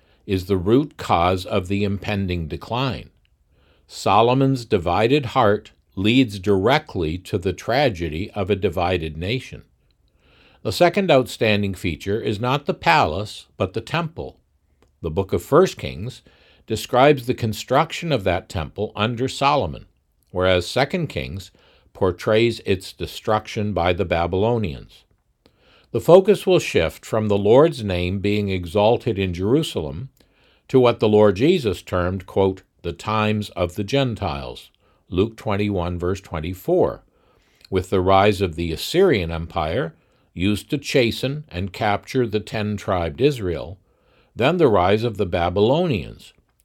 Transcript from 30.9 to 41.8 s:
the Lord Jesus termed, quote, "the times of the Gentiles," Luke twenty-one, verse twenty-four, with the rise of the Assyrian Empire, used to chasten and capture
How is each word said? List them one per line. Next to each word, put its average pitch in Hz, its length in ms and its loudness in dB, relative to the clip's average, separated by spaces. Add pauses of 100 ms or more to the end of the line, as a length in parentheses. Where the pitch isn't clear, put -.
the 113 80 4
Lord 104 260 6
Jesus 123 460 0
termed, 92 440 -4
quote, 95 360 0 (220)
"the 85 100 -6
times 107 560 -2
of 87 260 -4
the 107 80 -4
Gentiles," 98 840 -4 (400)
Luke 104 260 0
twenty-one, 98 640 -4
verse 90 220 -4
twenty-four, 82 800 -4 (680)
with 92 200 -2
the 98 120 2
rise 95 380 4
of 90 160 -2
the 85 160 -4
Assyrian 110 600 0
Empire, 82 640 -4 (380)
used 101 360 -2
to 151 80 -2
chasten 135 720 -2
and 92 240 -8
capture 113 520 -2